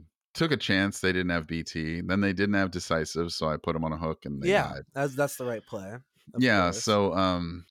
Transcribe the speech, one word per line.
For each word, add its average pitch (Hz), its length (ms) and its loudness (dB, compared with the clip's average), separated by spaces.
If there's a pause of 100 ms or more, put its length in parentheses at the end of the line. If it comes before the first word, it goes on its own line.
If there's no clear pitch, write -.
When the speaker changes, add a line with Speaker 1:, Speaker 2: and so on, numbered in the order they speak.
(340)
Speaker 1:
took 165 180 0
a 123 40 2
chance. 98 440 0
They 92 120 2
didn't 90 180 2
have 85 160 0
B 82 160 -4
T. 80 380 -4
Then 90 200 0
they 98 120 2
didn't 101 240 2
have 95 160 2
decisive, 85 600 -2
so - 160 -2
I 78 80 0
put 82 200 -4
'em 80 80 -2
on 80 80 -2
a 80 60 -4
hook 80 280 -6
and 71 160 -6
they 165 80 0
Speaker 2:
Yeah, 190 180 2
Speaker 1:
died. - 140 -10 (100)
Speaker 2:
that's, 139 220 -2
that's 139 220 -2
the 127 80 -8
right 117 200 -6
play. 101 300 -10 (400)
Of 120 80 2
Speaker 1:
Yeah, 107 280 6
Speaker 2:
course. - 120 -4
Speaker 1:
so, 101 320 4
um, 87 560 0